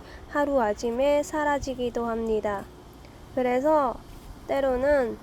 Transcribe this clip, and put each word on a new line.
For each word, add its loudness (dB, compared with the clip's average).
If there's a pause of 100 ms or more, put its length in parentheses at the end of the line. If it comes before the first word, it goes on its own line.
(280)
하루아침에 2
사라지기도 -2
합니다. -2 (720)
그래서 2 (500)
때로는 2